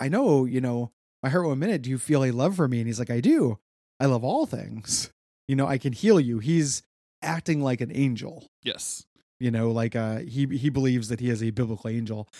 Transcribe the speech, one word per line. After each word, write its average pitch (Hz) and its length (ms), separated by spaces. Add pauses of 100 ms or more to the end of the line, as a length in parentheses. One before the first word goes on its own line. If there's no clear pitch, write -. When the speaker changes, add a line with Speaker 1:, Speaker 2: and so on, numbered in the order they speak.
Speaker 1:
"I 135 80
know, 160 380
you 127 140
know, 120 300 (320)
my 131 80
heart 175 160
won't 139 140
minute. 185 220
Do 127 80
you 131 80
feel 139 260
a 127 80
love 156 240
for 165 100
me?" 123 120
And 113 100
he's 110 100
like, 123 120
"I 120 100
do. 202 380 (420)
I 139 60
love 120 180
all 240 220
things. - 640 (360)
You 135 100
know, 135 100
I 135 120
can 131 140
heal 196 260
you." 120 220
He's 147 420 (400)
acting 160 400
like 127 180
an 117 140
angel. 127 520 (160)
Speaker 2:
Yes. - 420 (360)
Speaker 1:
You 123 100
know, 117 200
like, 113 240
uh, 110 240
he, 135 280
he 135 240
believes 127 380
that 117 120
he 123 100
is 113 120
a 113 80
biblical 113 400
angel. 110 380 (120)